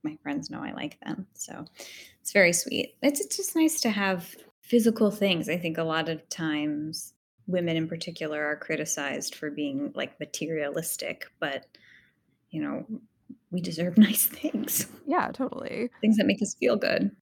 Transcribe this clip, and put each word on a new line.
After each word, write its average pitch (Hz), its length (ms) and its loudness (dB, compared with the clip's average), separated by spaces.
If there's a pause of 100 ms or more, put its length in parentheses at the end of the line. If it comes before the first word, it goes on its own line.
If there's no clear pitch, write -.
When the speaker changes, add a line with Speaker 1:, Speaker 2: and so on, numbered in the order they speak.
Speaker 1:
my 302 180 -4
friends - 280 -6
know - 120 -8
I - 100 -6
like - 280 -10
them. - 340 -8
So - 320 -12 (540)
it's - 120 -10
very 180 220 8
sweet. - 480 -2
It's, 285 180 4
it's - 160 -4
just - 200 -4
nice 320 260 4
to 233 80 2
have 196 460 -2 (260)
physical 220 480 6
things. 190 380 0
I 170 100 0
think 165 200 -2
a 165 60 -2
lot 160 240 0
of 156 220 -6
times 151 840 -4 (320)
women 175 300 0
in 160 120 0
particular 160 580 -6
are 151 100 -2
criticized 151 760 -6
for 151 160 -6
being, 143 440 -4
like, 135 260 -6
materialistic, 156 1040 -6 (140)
but, 143 260 -4 (840)
you 156 120 -6
know, 143 200 -6
w-, - 200 -10 (500)
we 180 100 -2
deserve 175 360 0
<laughs> 208 100 12
nice - 180 2
things. - 600 -4 (200)
Speaker 2:
Yeah, 311 260 2
totally. - 580 -6 (120)
Speaker 1:
Things 214 140 6
that 214 100 6
make 196 160 2
us - 160 -4
feel 233 180 4
good. - 460 0